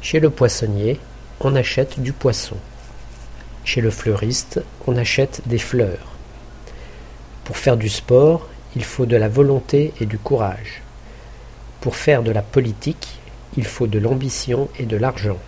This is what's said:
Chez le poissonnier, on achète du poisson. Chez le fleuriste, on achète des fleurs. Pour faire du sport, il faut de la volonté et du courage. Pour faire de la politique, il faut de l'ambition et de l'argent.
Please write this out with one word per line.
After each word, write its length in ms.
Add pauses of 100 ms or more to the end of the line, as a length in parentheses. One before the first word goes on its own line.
Chez 160
le 120
poissonnier, 680 (400)
on 160
achète 460
du 120
poisson. 440 (1080)
Chez 160
le 120
fleuriste, 680 (280)
on 80
achète 500
des 120
fleurs. 580 (1300)
Pour 120
faire 200
du 120
sport, 600 (280)
il 80
faut 220
de 100
la 120
volonté 720
et 60
du 120
courage. 640 (960)
Pour 160
faire 260
de 80
la 120
politique, 760 (380)
il 80
faut 220
de 120
l'ambition 680 (100)
et 60
de 120
l'argent. 520